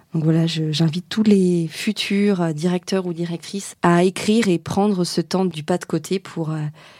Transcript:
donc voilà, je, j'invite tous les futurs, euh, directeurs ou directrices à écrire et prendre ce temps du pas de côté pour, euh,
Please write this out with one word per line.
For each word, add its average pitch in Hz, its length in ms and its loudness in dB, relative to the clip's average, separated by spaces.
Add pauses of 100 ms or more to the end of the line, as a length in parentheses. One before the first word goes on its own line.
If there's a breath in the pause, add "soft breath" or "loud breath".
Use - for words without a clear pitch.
(160)
donc 156 80 0
voilà, 165 240 4
je, 160 240 -2
j'invite 160 360 0
tous - 140 -2
les 180 460 4
futurs, 202 760 0
euh, 165 100 0
directeurs 180 540 -2
ou 175 80 -4
directrices 170 720 -8
à 175 200 6
écrire 208 440 2
et 175 100 4
prendre 196 460 0
ce 170 180 -2
temps 185 240 0
du 156 160 -4
pas 175 160 0
de - 80 -14
côté 170 320 -4
pour, 165 320 -8
euh, 156 120 -4 (380 loud breath)